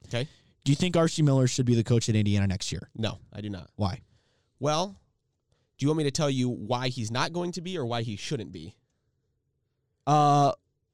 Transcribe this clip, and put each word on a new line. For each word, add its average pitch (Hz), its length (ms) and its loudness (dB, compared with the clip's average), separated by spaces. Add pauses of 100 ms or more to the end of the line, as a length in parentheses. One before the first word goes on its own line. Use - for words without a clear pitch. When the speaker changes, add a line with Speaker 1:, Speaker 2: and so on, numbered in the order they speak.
Speaker 1:
Okay. 123 200 -4 (380)
Speaker 2:
Do 139 80 4
you 143 40 4
think 180 200 0
R 165 100 6
C 160 140 -2
Miller 135 260 4
should 123 200 0
be 123 80 4
the 113 100 2
coach 120 240 2
at 110 80 0
Indiana 101 300 2
next 95 260 -4
year? - 240 -10
Speaker 1:
No, 107 220 -4 (120)
I 104 120 -14
do 104 80 -10
not. 90 260 -12
Speaker 2:
Why? 101 240 -4 (580)
Speaker 1:
Well, 160 380 -2 (800)
do - 80 -4
you 143 40 4
want 160 100 2
me 151 60 0
to 139 60 0
tell 147 200 0
you 123 180 0
why 123 400 -4
he's 120 220 -6
not 156 240 -2
going 175 180 -4
to 180 80 -10
be 180 160 -10
or 143 80 -4
why 120 180 -4
he 113 140 -6
shouldn't 107 340 -8
be? 85 240 -14 (1300)
Speaker 2:
Uh, 143 460 4 (420)